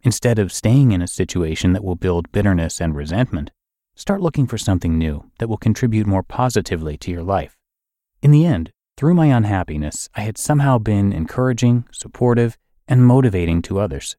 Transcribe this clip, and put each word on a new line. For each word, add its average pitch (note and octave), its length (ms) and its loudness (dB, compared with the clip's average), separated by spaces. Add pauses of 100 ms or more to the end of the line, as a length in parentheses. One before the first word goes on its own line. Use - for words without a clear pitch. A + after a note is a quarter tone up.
Instead A#2 380 0
of G2 140 0
staying B2 400 4
in F2 100 0
a F2 40 -4
situation F2 680 -2
that F#2+ 100 -4
will F2+ 120 -4
build E2+ 360 -2
bitterness F#2 480 0
and D#2+ 160 -4
resentment, D#2 540 -4 (440)
start G3 280 -4
looking D3+ 240 0
for A#2 100 -6
something F2+ 400 0
new D#2 420 -4
that A#2 100 -4
will G#2+ 100 -4
contribute A2 480 0
more F#2+ 160 0
positively F#2 760 -4
to - 140 -10
your E2+ 120 -6
life. F2+ 360 -4 (640)
In C#3+ 80 6
the D3+ 160 6
end, F2+ 240 -2 (260)
through D#3+ 180 2
my E3 120 4
unhappiness, F#2+ 880 0
I - 80 -8
had G#2+ 160 -8
somehow C#3+ 400 0
been G#2 340 0
encouraging, A#2+ 800 0
supportive, A#2+ 680 -2 (320)
and B2 160 6
motivating G2 580 4
to G2 180 -2
others. - 380 -6